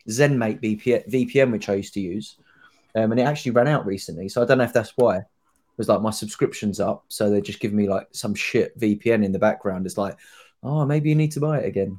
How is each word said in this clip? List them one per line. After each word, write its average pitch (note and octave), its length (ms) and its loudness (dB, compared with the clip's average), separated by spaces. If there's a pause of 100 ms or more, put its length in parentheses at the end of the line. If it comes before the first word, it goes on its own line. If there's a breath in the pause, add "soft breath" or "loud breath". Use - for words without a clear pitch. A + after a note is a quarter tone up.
ZenMate A#2+ 500 2
V A2 160 -2
P A#2 200 0
N, G#2+ 120 -2
V B2+ 200 0
P C3+ 120 0
N, B2+ 120 4
which G#2 180 -4
I G2+ 60 2
used G2 180 -6
to G2+ 80 -6
use, F#2+ 340 -8 (580 soft breath)
um, A2 180 2
and A#2+ 100 2
it - 20 2
actually C#3+ 300 -2
ran B2 160 4
out D3+ 160 0
recently. F#2+ 420 -6
So A#2+ 140 -2
I A#2+ 40 4
don't C3 120 4
know B2 80 4
if A2+ 80 -6
that's A2 240 0
why. G#2+ 220 4
It - 580 -18
was G#2+ 100 -2
like, G2+ 140 4
my G#2+ 100 0
subscription's G#2 720 -4
up, G2 260 -2
so G#2+ 220 -2
they're G#2 100 4
just G#2 220 -6
giving G#2 160 -2
me, G2+ 100 2
like, F#2+ 240 -2
some G#2 240 -6
shit - 400 0
V G#2 220 0
P A#2 160 2
N G#2+ 100 4
in F#2+ 80 0
the F#2+ 80 -2
background. F#2+ 460 0
It's F#2 120 -8
like, G2 200 -4 (440 soft breath)
"Oh, C#3+ 240 -2
maybe D3+ 220 0
you D#3 80 4
need D#3 160 2
to D3 80 -8
buy D3+ 200 0
it - 60 -2
again G2 340 -2